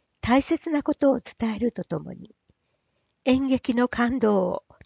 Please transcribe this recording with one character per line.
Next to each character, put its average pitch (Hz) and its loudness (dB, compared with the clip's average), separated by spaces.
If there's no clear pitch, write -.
大 254 2
切 330 -4
な 294 0
こ 302 -2
と 277 4
を 254 -2
伝 - -6
え 202 -10
る 240 0
と - -8
と 156 -6
も 165 -14
に、 - -18
演 262 2
劇 254 0
の 247 2
感 240 0
動 208 2
を - -6